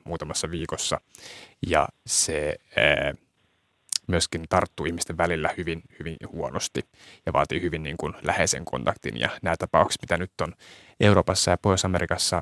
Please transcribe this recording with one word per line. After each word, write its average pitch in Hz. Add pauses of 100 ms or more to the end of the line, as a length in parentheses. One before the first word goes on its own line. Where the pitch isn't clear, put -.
muutamassa 78
viikossa. 80 (640)
Ja 76 (180)
se, 76 (220)
ää, 71 (960)
myöskin 85
tarttuu -
ihmisten 85
välillä 82
hyvin, 82 (180)
hyvin 78 (160)
huonosti - (440)
ja 85
vaatii -
hyvin 80
niin 73
kuin 78 (100)
läheisen 80
kontaktin. 62
Ja 57 (120)
nämä 85
tapaukset, -
mitä 85
nyt 90 (100)
on 82 (460)
Euroopassa 95
ja 90
Pohjois-Amerikassa, 90